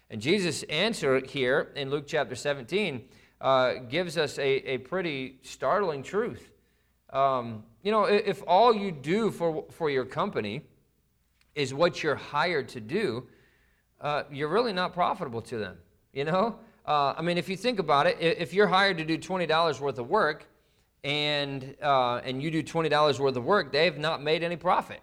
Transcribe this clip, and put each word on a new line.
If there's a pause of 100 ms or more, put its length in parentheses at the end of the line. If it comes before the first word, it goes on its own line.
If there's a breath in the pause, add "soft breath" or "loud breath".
(100)
And
Jesus'
answer
here
in
Luke
chapter
seventeen, (380 soft breath)
uh, (160)
gives
us
a, (160)
a
pretty
startling
truth. (600)
Um, (200)
you
know,
i-,
if
all
you
do
for,
for
your
company (920)
is
what
you're
hired
to
do, (760 soft breath)
uh, (100)
you're
really
not
profitable
to
them, (380)
you
know? (280 loud breath)
Uh,
I
mean,
if
you
think
about
it,
i-,
if
you're
hired
to
do
twenty
dollars
worth
of
work (580)
and,
uh,
and
you
do
twenty
dollars
worth
of
work,
they
have
not
made
any
profit